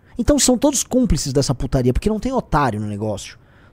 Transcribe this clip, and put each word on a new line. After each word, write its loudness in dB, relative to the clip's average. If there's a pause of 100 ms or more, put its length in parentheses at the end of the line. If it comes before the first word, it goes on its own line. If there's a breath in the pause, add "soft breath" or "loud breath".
(160 soft breath)
Então 2
são 4
todos 2
cúmplices 0
dessa 0
putaria, 0
porque 0
não 0
tem -4
otário 0
no -6
negócio. -6 (340 soft breath)